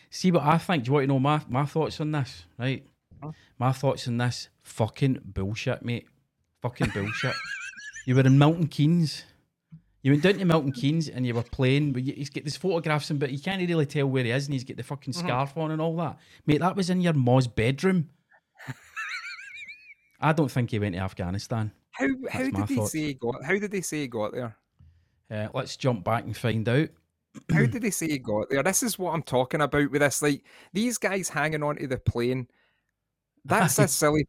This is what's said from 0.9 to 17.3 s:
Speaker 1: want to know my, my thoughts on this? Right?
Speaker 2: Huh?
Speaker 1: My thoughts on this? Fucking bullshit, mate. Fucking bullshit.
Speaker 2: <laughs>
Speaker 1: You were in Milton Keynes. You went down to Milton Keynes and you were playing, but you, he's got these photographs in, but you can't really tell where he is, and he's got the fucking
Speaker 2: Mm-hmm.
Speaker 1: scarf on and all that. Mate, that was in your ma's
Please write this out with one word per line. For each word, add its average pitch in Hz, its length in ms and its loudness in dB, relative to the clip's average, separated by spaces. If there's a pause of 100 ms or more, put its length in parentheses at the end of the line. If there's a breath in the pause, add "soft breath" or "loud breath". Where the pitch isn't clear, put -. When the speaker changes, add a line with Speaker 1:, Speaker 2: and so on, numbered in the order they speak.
Speaker 1:
want 143 100 4
to 135 40 2
know 139 120 4
my, 147 300 2
my 131 160 0
thoughts 147 340 -2
on 156 120 -2
this? 143 340 -4 (140)
Right? 127 260 -4 (380)
Speaker 2:
Huh? 156 80 -10 (260 loud breath)
Speaker 1:
My 123 140 2
thoughts 131 360 0
on 120 120 0
this? 123 300 -2 (120)
Fucking - 640 0
bullshit, 101 580 -4
mate. 117 220 -6 (560)
Fucking - 320 -2
bullshit. 107 460 -4
Speaker 2:
<laughs> - 40 -10 (640)
Speaker 1:
You 127 80 2
were 135 60 8
in 131 160 8
Milton 160 300 6
Keynes. 156 560 2 (800)
You 131 80 4
went 147 100 4
down 185 140 4
to 196 100 -2
Milton 160 260 4
Keynes 143 380 0
and 127 160 -4
you 120 80 -2
were 117 80 0
playing, 135 500 2
but 127 120 -2
you, 135 100 -4
he's 143 160 -8
got 151 140 -8
these 147 120 -6
photographs 160 540 -2
in, 156 80 0
but 139 140 -2
you 139 80 -6
can't 185 280 -2
really 160 200 2
tell 143 180 0
where 131 180 0
he 117 60 0
is, 139 160 0
and 143 80 -4
he's 127 100 -2
got - 140 -12
the 117 60 -10
fucking 139 320 -10
Speaker 2:
Mm-hmm. 175 120 -4
Speaker 1:
scarf 139 300 -2
on 156 140 -2
and 156 100 -2
all 165 160 -2
that. 160 220 -4 (260 soft breath)
Mate, 151 140 4
that 175 160 0
was 185 160 -2
in 185 100 2
your 170 120 2
ma's 127 340 6